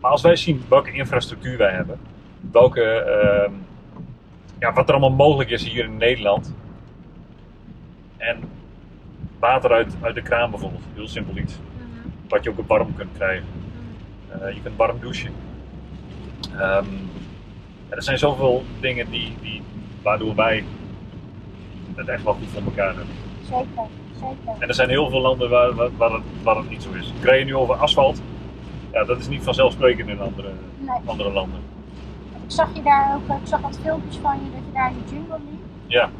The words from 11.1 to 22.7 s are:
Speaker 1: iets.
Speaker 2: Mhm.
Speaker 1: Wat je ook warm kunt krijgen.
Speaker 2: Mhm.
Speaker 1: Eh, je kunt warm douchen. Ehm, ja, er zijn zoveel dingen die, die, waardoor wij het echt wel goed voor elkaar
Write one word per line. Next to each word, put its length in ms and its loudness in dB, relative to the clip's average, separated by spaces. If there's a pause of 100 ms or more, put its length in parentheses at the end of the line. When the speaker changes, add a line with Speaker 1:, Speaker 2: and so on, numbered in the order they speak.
Speaker 1:
iets. 180 -4 (220)
Speaker 2:
Mhm. 320 -14 (200)
Speaker 1:
Wat 160 2
je 60 -2
ook 160 -6
warm 280 4
kunt 220 -8
krijgen. 280 -2 (880)
Speaker 2:
Mhm. 120 -10
Speaker 1:
Eh, 100 -6
je 80 -12
kunt 140 -10
warm 240 4
douchen. 320 -8 (1200)
Ehm, 320 2 (1040)
ja, 80 -8
er 60 -8
zijn 160 0
zoveel 440 4 (180)
dingen 300 -2
die, 300 -6
die, 220 -10 (400)
waardoor 320 0
wij 300 2 (1300)
het 140 -10
echt 140 -4
wel 120 0
goed 180 -8
voor 100 -8
elkaar 240 0